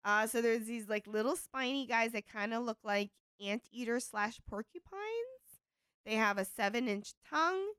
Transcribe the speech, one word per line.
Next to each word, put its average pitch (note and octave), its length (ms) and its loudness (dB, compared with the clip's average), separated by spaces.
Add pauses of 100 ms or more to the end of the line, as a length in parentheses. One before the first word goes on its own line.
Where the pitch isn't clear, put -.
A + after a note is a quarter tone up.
Uh, G#3 220 6
so A#3 160 2
there's A3+ 240 4
these, A3 220 -6
like, G#3 180 0
little A3 300 2
spiny C4 500 -2
guys A3+ 260 2
that G#3 140 -4
kinda A3+ 320 -2
look A#3 240 -2
like G3+ 280 0 (300)
anteater A#3 600 -2
slash G#3+ 480 -4
porcupines. G#4+ 1120 -8 (440)
They A3 120 -2
have G#3 200 2
a F#3+ 80 0
seven-inch G#3 720 -2 (160)
tongue F#4 480 0